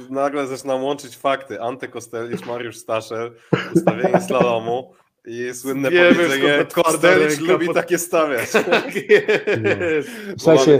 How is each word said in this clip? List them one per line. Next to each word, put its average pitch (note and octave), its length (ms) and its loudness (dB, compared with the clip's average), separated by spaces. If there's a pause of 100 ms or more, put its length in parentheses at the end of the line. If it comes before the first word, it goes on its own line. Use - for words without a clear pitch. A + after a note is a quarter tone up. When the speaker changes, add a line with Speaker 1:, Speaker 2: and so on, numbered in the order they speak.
(100)
Speaker 1:
nagle C#3 360 -2
zaczynam C3 380 -6
łączyć C#3 320 -6
fakty. C3+ 460 -4
Antek B2+ 280 -8
Kostelicz, A#2+ 560 -10
Mariusz A#2+ 320 -8
Staszel, A2+ 540 -6 (440)
ustawienie B2+ 440 0
slalomu A#2+ 720 -2 (340)
i A#2+ 280 -10
słynne C3+ 360 -4
Speaker 2:
Wiemy, F3 240 6
Speaker 1:
powiedzenie: C#3+ 400 2
Speaker 2:
skąd C#3+ 200 -2
ta F3 80 2
twarda D#3+ 260 2
Speaker 1:
"Kostelicz D3+ 300 4
Speaker 2:
ręka E3 140 0
Speaker 1:
lubi D#3+ 140 0
Speaker 2:
po- E3+ 80 0
Speaker 1:
takie E3+ 240 0
stawiać". D3 520 -2 (100)
Speaker 2:
<laughs> G3+ 100 -2
Tak B3 240 0
jest. G3 1120 0 (180)
Speaker 3:
No. G3 60 -12
Speaker 1:
Bo E3+ 60 -12
Speaker 3:
Słuchajcie, D#3+ 280 6
Speaker 1:
mamy D3 140 8